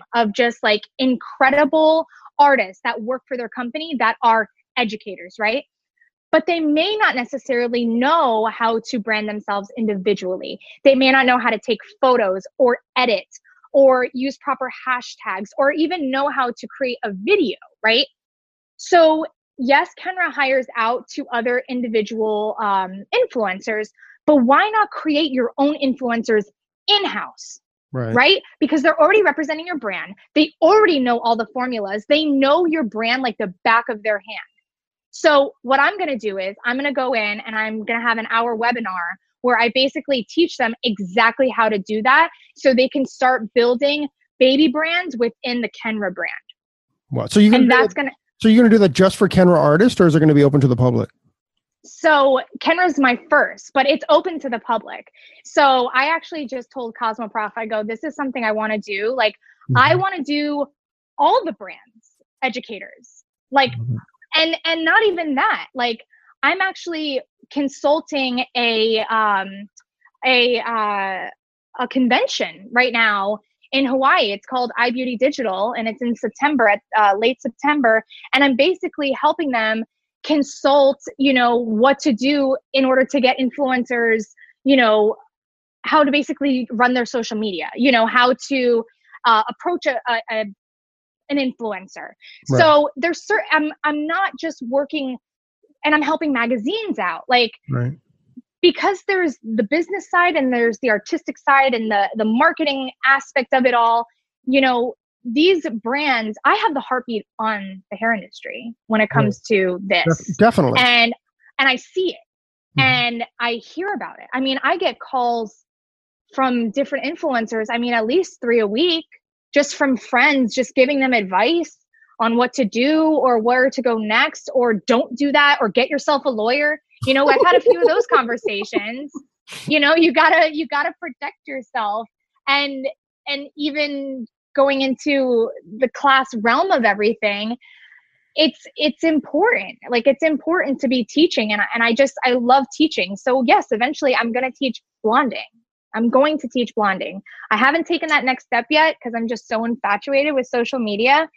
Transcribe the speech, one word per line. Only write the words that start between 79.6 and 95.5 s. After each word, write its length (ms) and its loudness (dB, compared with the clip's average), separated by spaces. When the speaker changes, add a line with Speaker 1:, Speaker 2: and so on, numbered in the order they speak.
Speaker 1:
consult, 800 2
you 140 2
know, 240 2
what 440 2
to 120 2
do 440 0
in 120 2
order 220 2
to 140 0
get 180 2
influencers, 840 -2
you 120 4
know, 400 4
how 220 4
to 80 0
basically 580 -2
run 240 2
their 120 0
social 320 -6
media, 360 -6
you 160 2
know, 160 4
how 280 2
to, 360 0
uh, 240 4
approach 380 -6
a, 120 -2
a, 120 -2
a, 140 -4
an 80 0
influencer. 720 -8
Speaker 2:
Right. 100 2
Speaker 1:
So 360 6
there's 300 -4
cer-, 240 -2
I'm, 220 0
I'm 220 -2
not 320 -4
just 300 -10
working, 480 -4